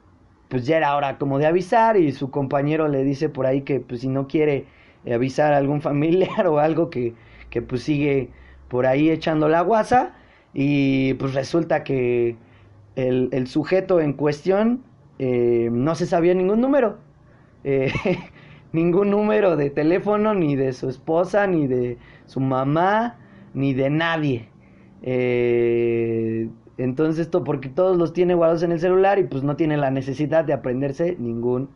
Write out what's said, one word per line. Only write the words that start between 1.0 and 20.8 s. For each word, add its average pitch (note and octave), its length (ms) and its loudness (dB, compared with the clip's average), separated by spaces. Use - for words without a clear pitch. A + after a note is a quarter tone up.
como C#3 220 -2
de D3 60 2
avisar, G3+ 520 2
y D#3 140 4
su C3+ 200 -6
compañero D3 580 0
le C3+ 160 0
dice C#3+ 240 -2
por C3+ 160 -4
ahí C3+ 160 0
que, C3+ 180 -2
pues, A#2+ 220 -10
si C3 80 -4
no C3+ 180 -2
quiere, D3+ 380 0
eh, A#2+ 80 -4
avisar C3+ 400 0
a C#3+ 40 4
algún C#3+ 240 0
<laughs> D#3 80 -4
familiar E3+ 580 0
o D3+ 120 2
algo D#3+ 300 0
que, B2 260 -6
que, A#2+ 120 -4
pues, A#2+ 220 -6
sigue C#3+ 460 0
por B2 180 0
ahí C#3+ 240 4
echando D#3 380 0
la E3 140 4
guasa. A3+ 540 2
Y, C3+ 540 2
pues, C3 220 -4
resulta D#3 480 0
que A#2+ 520 0
el, B2+ 360 0
el C3 140 -2
sujeto F#3 560 0
en D3 120 0
cuestión, F#3+ 680 0
eh, A#2+ 520 0
no B2+ 220 0
se E3+ 140 -4
sabía F3 260 2
ningún F#3+ 280 2
número. C4 360 2
Eh, C3+ 300 0
<laughs> - 800 -8
ningún F3 400 2
número G#3 440 2
de C#3+ 140 0
teléfono, G3 640 0
ni D#3 220 0
de C3 180 0
su C3 160 -6